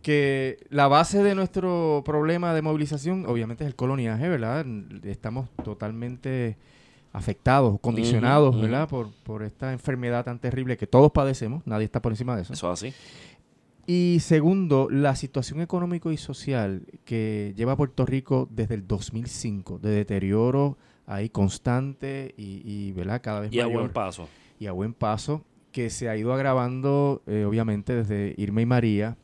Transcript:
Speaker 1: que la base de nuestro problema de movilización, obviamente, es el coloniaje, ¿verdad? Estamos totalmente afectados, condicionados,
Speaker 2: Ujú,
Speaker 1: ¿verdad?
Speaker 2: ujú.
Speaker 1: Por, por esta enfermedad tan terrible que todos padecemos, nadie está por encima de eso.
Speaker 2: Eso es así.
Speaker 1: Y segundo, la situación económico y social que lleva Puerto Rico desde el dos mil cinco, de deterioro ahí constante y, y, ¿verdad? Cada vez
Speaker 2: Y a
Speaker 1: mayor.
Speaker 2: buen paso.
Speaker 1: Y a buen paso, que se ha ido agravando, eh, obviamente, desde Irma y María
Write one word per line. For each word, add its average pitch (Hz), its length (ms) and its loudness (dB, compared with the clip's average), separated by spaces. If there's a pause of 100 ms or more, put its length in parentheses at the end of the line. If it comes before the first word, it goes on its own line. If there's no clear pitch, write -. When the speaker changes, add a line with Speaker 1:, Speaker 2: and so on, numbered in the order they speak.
Speaker 1:
que 135 680 0
la 143 180 4
base 170 340 6
de 202 120 4
nuestro 175 720 0
problema 160 480 0
de 156 80 2
movilización, 156 640 -2
obviamente, 117 380 -2
es 147 40 -4
el 127 80 -8
coloniaje, 127 540 -2
¿verdad? 135 340 -2 (400)
Estamos 113 460 -8 (120)
totalmente 117 920 -6 (560)
afectados, 113 680 2
condicionados, 120 720 4
Speaker 2:
Ujú, 110 80 2
Speaker 1:
¿verdad? 127 220 0
Speaker 2:
ujú. 156 60 -8
Speaker 1:
Por, 120 200 -6 (140)
por 107 180 -8
esta 131 320 -8
enfermedad 120 500 -2
tan 120 140 -8
terrible 123 400 -2
que - 80 -4
todos 147 260 10
padecemos, 135 540 0
nadie 107 180 0
está 117 160 -2
por 117 120 -2
encima 120 220 -4
de 101 60 -2
eso. 120 140 -8
Speaker 2:
Eso 90 180 -4
es 87 100 -6
así. 131 120 -10 (920)
Speaker 1:
Y 175 340 4
segundo, 160 680 4
la 139 260 2
situación 139 440 -6
económico 175 520 -4
y 151 40 -2
social 113 680 -4 (180)
que 107 500 -4
lleva 120 220 0
Puerto 135 300 0
Rico 131 440 0
desde 113 260 -2
el 95 100 -10
dos 104 260 -4
mil 117 140 -6
cinco, 101 520 -8
de 104 120 -2
deterioro 107 880 2 (260)
ahí 101 240 -6
constante 135 1120 -2
y, 98 260 -12
y, 101 280 -8
¿verdad? 95 300 -4
Cada 107 180 -4
vez 107 120 -6
Speaker 2:
Y 117 80 0
a 120 60 0
Speaker 1:
mayor. 117 140 0
Speaker 2:
buen 120 120 -4
paso. 90 360 -6 (300)
Speaker 1:
Y 107 80 -10
a 95 60 -6
buen 104 220 -4
paso, 113 500 -4 (280)
que 117 180 -4
se 120 180 -6
ha 110 80 -2
ido 113 160 -2
agravando, 135 920 0
eh, 104 180 0
obviamente, 110 500 0
desde 104 440 -2
Irma 104 240 0
y 117 40 2
María 113 580 2